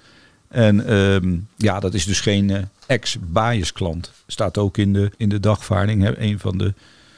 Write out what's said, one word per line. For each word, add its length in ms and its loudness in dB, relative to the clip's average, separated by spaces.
En, 380 4
ehm, 500 2
ja, 240 0
dat 140 -2
is 100 -2
dus 160 -2
geen, 300 2
eh, 120 -2
ex-bias 880 -2
klant. 400 -6
Staat 320 -4
ook 200 0
in 140 2
de, 240 2
in 120 -2
de 120 0
dagvaarding, 640 0
hè. 180 0
Een 180 -2
van 200 -4
de, 160 -2